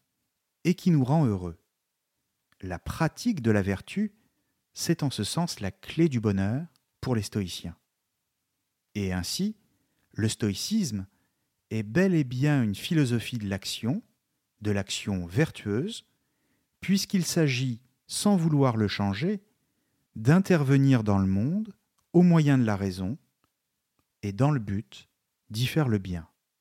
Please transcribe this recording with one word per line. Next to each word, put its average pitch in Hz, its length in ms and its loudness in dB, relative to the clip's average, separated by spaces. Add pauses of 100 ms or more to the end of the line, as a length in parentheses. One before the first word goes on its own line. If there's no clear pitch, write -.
(640)
et 170 100 2
qui - 160 2
nous 143 140 4
rend 147 200 2
heureux. 90 320 -2 (1000)
La 90 200 -8
pratique 160 640 -4
de 113 100 2
la 104 100 4
vertu, 98 520 -4 (600)
c'est - 300 -2
en 143 60 2
ce 107 140 -4
sens - 380 -4
la 95 100 -4
clé - 380 0
du 127 100 0
bonheur 104 460 0 (340)
pour 127 160 -2
les 110 60 0
stoïciens. 90 560 -6 (1160)
Et 95 200 -2
ainsi, 180 420 -4 (560)
le 107 160 -2
stoïcisme 107 800 -4 (640)
est 110 120 -4
bel 175 300 2
et 156 100 2
bien 135 380 0
une 104 140 0
philosophie 120 600 -2
de 107 100 -6
l'action, 110 560 -4 (560)
de 104 120 -2
l'action 98 540 -4
vertueuse, 123 800 -4 (760)
puisqu'il 190 440 0
s'agit, 131 560 0 (240)
sans - 300 0
vouloir 147 400 4
le 107 140 2
changer, 113 520 -4 (720)
d'intervenir 139 880 4
dans 104 140 2
le 95 100 4
monde 151 460 -2 (380)
au 170 100 6
moyen 160 360 6
de 123 80 4
la 107 100 0
raison 95 420 -4 (1040)
et 101 120 -6
dans 131 180 2
le 143 80 0
but 101 480 -8 (420)
d'y 110 160 -4
faire 147 220 0
le 110 100 2
bien. 90 300 -6 (340)